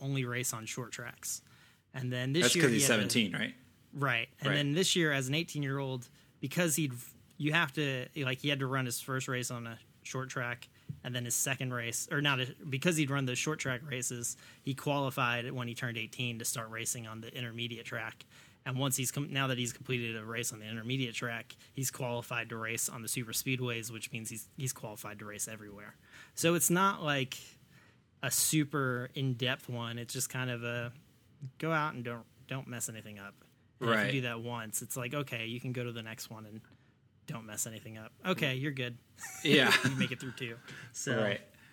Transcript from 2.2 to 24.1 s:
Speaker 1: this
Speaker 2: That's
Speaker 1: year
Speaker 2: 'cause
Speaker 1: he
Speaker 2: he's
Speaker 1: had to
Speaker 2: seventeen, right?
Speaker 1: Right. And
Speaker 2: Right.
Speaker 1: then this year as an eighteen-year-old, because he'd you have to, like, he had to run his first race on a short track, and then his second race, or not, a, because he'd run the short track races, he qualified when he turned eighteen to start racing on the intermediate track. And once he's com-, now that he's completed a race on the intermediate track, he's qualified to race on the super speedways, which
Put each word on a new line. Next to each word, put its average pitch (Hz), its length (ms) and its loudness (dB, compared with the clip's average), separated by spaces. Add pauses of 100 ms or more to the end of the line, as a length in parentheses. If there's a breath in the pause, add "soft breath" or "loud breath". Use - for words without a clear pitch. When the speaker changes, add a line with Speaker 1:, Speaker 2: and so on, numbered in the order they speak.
Speaker 1:
this 170 120 4
Speaker 2:
That's - 100 8
Speaker 1:
year 170 120 6
Speaker 2:
'cause 123 40 10
Speaker 1:
he 113 60 6
Speaker 2:
he's - 100 6
Speaker 1:
had 120 80 8
to 107 60 6 (100)
Speaker 2:
seventeen, 107 220 4
right? - 220 -2 (380)
Speaker 1:
Right. 123 360 0 (100)
And 143 120 0
Speaker 2:
Right. - 40 4
Speaker 1:
then 143 200 2
this 180 200 4
year 165 180 6
as 135 140 2
an 135 80 0
eighteen-year-old, 139 720 -2 (320 soft breath)
because 156 360 4
he'd 147 160 2 (500)
you 151 100 2
have 160 200 4
to, 135 340 0 (100)
like, 131 240 0
he 147 80 0
had 143 120 2
to 135 60 2
run 131 200 2
his 120 140 -2
first 131 260 -2
race 123 240 -2
on 117 160 -6
a 113 100 -10 (280)
short 131 260 -4
track, 120 380 -4 (360 loud breath)
and 123 100 -4
then 120 100 0
his 120 100 -2
second 131 380 0
race, 117 400 -2
or 147 80 2
not, 143 200 4
a, 127 60 0 (220)
because 139 280 2
he'd 147 140 4
run 139 160 2
the 123 80 0
short 151 240 0
track 127 300 -2
races, 123 480 -4 (260 loud breath)
he 139 120 -2
qualified 135 760 2
when 127 180 -4
he 113 60 -6
turned 117 240 -4
eighteen 117 400 -4
to 117 60 -6
start 113 260 -4
racing 113 380 -4
on 110 120 -10
the 113 160 -10
intermediate 117 500 -4
track. 113 380 -6 (400 loud breath)
And 127 140 -2
once 131 180 2
he's 127 140 0
com-, 143 220 -2
now 135 160 2
that 127 100 2
he's 120 140 -2
completed 117 440 -4
a 107 80 -8
race 113 280 -4
on 107 80 -12
the 107 80 -12
intermediate 117 480 -2
track, 117 400 -6 (160 loud breath)
he's 131 180 -2
qualified 120 600 -4
to 117 60 -6
race 113 320 -2
on 120 140 -6
the 110 60 -4
super 117 240 -2
speedways, 117 580 0
which 113 220 -8